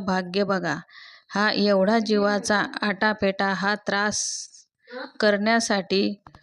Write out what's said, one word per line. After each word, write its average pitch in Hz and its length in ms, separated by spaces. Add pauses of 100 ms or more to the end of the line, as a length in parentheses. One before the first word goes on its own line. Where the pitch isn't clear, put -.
भाग्य 185 380
बघा, 180 320 (540)
हा 208 220
एवढा 202 480
जीवाचा 208 640 (160)
आटापेटा 202 720
हा 196 220
त्रास - 720 (720)
करण्यासाठी 208 1000 (220)